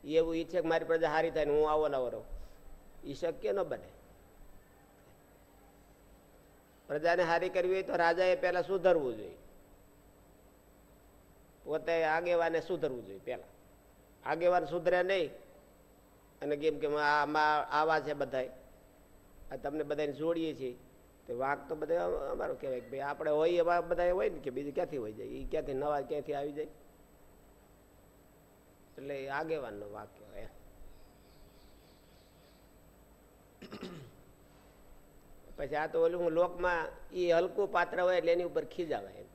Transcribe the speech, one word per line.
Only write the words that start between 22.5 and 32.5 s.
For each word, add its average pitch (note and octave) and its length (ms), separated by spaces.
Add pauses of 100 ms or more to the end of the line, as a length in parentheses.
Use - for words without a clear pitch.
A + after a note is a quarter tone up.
કહેવાય C3 260
કે A#2+ 100
ભાઈ C3+ 100
આપણે D3 320
હોય D#3 200
એવા F3 300
બધા F3 300
હોય G#3 180
ને D#3+ 100
કે C3+ 100
બીજું C#3 240
ક્યાંથી E3 240
હોય A2 140
જાય, A2 160
ઈ C3 180
ક્યાંથી C#3+ 280
નવા C#3+ 280
ક્યાંથી D3 320
આવી C#3+ 180
જાય? D3+ 160 (2250)
એટલે C#3 220
એ C3+ 80
આગેવાનનો C3+ 640
વાંક G#2 180 (100)
કહેવાય. G2 300 (4000)